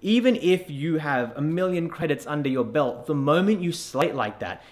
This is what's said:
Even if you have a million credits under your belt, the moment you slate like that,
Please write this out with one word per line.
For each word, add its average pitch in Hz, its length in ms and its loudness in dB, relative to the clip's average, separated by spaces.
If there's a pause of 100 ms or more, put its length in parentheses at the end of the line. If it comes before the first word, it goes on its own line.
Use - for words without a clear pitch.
Even 240 340 4
if 180 300 2
you 151 300 -2
have 135 380 0
a 139 60 -6
million 170 460 0
credits 151 380 -4
under 147 240 -2
your 131 140 0
belt, 120 420 -2
the 156 80 -2
moment 170 480 2
you 175 100 -2
slate 160 440 -2
like 107 240 -4
that, 95 320 -8